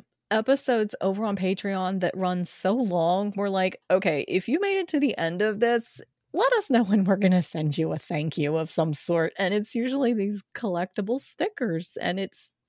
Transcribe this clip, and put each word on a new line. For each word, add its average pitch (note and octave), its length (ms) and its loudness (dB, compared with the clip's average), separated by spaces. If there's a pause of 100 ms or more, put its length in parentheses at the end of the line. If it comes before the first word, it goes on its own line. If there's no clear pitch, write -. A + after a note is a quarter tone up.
(300)
episodes A3 720 2
over G3 240 0
on G3+ 100 -2
Patreon F#3+ 640 -2
that F3+ 160 -2
run F3+ 300 0
so - 260 0
long, G3 640 2
we're G3+ 140 -2
like, F#3+ 280 0 (120)
"Okay, F#3 360 2
if F#3 220 -2
you C#4+ 100 2
made G4 200 0
it F4 100 -2
to C#4+ 120 0
the C4 180 0
end E3+ 240 0
of G#3+ 180 0
this, A#3 400 0 (320)
let A4+ 220 2
us G#4 160 2
know A#3+ 140 6
when F#3+ 200 4
we're F#3+ 120 4
gonna F#3 260 4
send D#3 340 -2
you D#3+ 160 0
a D#3+ 60 -4
thank D3+ 400 -4
you D3+ 180 0
of D#3+ 160 -2
some D#3+ 220 0
sort." E3 420 0
And F#3+ 160 0
it's G#3 220 -2
usually B3 400 0
these G3+ 280 -2 (120)
collectible G3 680 -4
stickers, G#3 800 -4
and F3+ 180 -2
it's - 360 -8 (140)